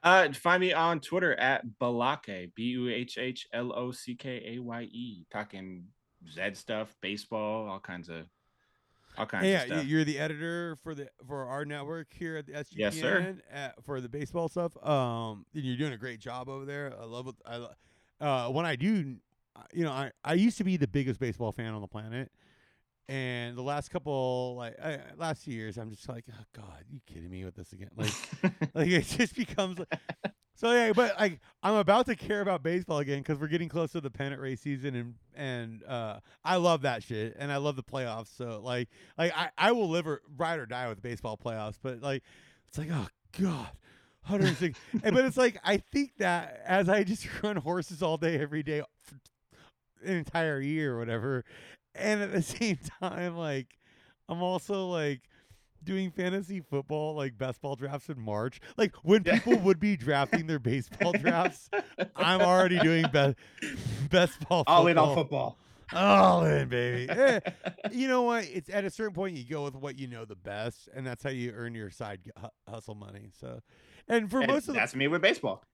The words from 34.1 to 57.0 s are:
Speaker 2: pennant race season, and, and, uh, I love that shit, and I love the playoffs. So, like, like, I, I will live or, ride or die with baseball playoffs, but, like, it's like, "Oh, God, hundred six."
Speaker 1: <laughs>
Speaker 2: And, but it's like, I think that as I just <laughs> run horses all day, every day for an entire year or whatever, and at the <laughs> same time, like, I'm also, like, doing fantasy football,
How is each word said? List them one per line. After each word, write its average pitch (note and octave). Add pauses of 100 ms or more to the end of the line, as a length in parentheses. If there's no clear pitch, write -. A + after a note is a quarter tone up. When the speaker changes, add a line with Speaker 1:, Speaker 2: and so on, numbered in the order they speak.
Speaker 2:
pennant C#3
race C3
season, C#3
and, A#2+ (200)
and, A#2+
uh, A2 (240)
I E3+
love E3+
that A#2+
shit, A2
and C#3+
I C#3
love C#3+
the B2+
playoffs. A2+ (100)
So, A2+
like, B2 (300)
like, E3
I, E3
I F#3+
will A3
live E3
or, D3 (160)
ride E3
or B2+
die B2
with G#2
baseball A#2
playoffs, A2
but, B2+
like, C3+ (460)
it's -
like, D#3
"Oh, A2+ (320)
God, D#3+ (500)
hundred G3
six." D#3 (120)
Speaker 1:
<laughs> A#3
Speaker 2:
And, A3
but B3+
it's B3+
like, B3+
I G3+ (140)
think C#4
that F3
as F#3
I G#3
just G3+
<laughs> -
run G#3
horses D#3+
all E3
day, D#3+
every D3+
day D3 (180)
for - (880)
an F#3+
entire D#3+
year C#3+
or A#2
whatever, A#2 (500)
and G#3+
at G3
the F#3+
<laughs> -
same G#3 (220)
time, F3+
like, D3 (520)
I'm E3+
also, F#3
like, D3 (600)
doing F#3+
fantasy F#3
football, D3+